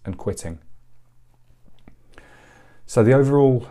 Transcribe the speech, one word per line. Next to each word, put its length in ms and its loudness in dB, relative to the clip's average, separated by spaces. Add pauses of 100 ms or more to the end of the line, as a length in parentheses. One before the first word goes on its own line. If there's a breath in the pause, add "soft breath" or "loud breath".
and 120 -10
quitting. 420 -10 (2250 loud breath)
So 180 2
the 80 4
overall, 600 2